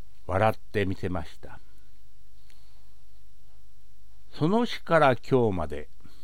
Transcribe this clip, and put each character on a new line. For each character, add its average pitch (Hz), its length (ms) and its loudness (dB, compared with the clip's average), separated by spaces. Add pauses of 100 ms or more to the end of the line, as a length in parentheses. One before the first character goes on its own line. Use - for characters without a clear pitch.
(260)
笑 98 240 4
っ - 80 0
て - 260 0
み 95 100 0
せ 95 140 -2
ま 87 160 0
し - 160 -4
た。 - 200 -4 (2750)
そ 147 180 2
の 226 160 4
日 - 180 -2
か 165 160 4
ら 135 180 8
今 120 340 4
日 95 60 2
ま 80 100 0
で、 73 220 -2 (360)